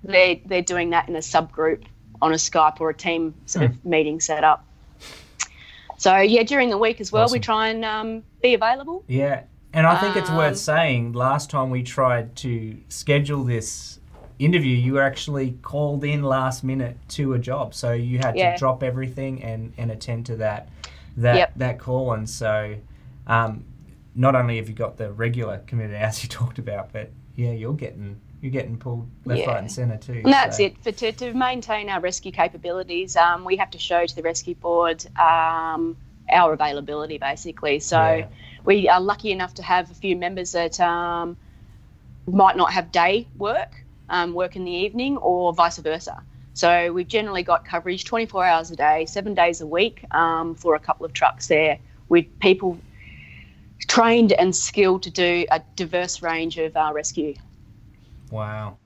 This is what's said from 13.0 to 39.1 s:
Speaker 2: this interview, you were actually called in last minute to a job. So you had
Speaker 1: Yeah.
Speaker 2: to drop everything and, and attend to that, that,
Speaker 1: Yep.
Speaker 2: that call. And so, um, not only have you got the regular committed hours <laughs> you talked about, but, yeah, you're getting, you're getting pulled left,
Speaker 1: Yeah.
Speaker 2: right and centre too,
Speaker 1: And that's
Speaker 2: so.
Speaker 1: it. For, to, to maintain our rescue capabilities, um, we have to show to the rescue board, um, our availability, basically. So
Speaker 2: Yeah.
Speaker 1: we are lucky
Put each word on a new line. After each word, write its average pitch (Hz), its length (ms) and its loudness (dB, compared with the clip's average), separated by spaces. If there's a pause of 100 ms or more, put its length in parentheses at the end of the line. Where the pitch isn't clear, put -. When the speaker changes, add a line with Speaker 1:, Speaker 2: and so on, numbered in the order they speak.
Speaker 2:
this - 540 -6 (400)
interview, 143 360 4
you 123 180 2
were 139 100 4
actually 135 480 -2 (100)
called 147 420 -4
in 147 200 -2
last 131 420 -2
minute 131 320 -4 (120)
to 135 240 -2
a 120 60 0
job. 123 340 -6
So 120 200 -2
you 120 240 -2
had 127 180 0
Speaker 1:
Yeah. 180 180 2
Speaker 2:
to - 40 -4
drop 131 260 0
everything 131 580 -6
and, 113 360 -10
and 117 120 -4
attend 117 360 -8
to 120 120 -6
that, 107 300 -4 (480)
that, 120 200 4
Speaker 1:
Yep. 180 220 4
Speaker 2:
that 123 220 -2
call. 127 320 -2
And 110 180 -4
so, 107 460 -2 (520)
um, 113 360 0 (520)
not 131 200 4
only 120 220 2
have 107 100 -6
you 107 80 -10
got 113 220 -6
the 104 160 -8
regular 113 460 -4
committed 107 360 -6
hours 107 280 -4
<laughs> - 0 -
you - 40 -10
talked - 320 -6
about, 101 320 -10
but, 110 200 -12 (240)
yeah, 120 160 -2
you're 113 220 -6
getting, 104 460 -10 (220)
you're 131 100 -8
getting 120 240 -6
pulled 120 320 -8 (160)
left, 123 160 -2
Speaker 1:
Yeah. 127 120 -2
Speaker 2:
right 101 80 -2
and 107 120 -10
centre 120 240 -4
too, 117 300 -10
Speaker 1:
And 269 80 6
that's - 240 2
Speaker 2:
so. 202 60 2
Speaker 1:
it. - 200 -4
For, 226 80 -4
to, 220 220 -4
to 240 200 -10
maintain 233 540 -2
our 190 140 -4
rescue 180 320 -6
capabilities, 175 840 -4
um, 175 300 4
we 185 100 0
have 196 160 -4
to - 80 -16
show 175 260 0
to - 80 -10
the 160 80 -10
rescue 165 340 -4
board, 170 500 0 (120)
um, 165 800 2 (340)
our 170 220 6
availability, 147 640 -4
basically. 147 640 -4
So 160 180 0
Speaker 2:
Yeah. 160 280 2 (400)
Speaker 1:
we 190 240 4
are 180 100 8
lucky 202 320 -2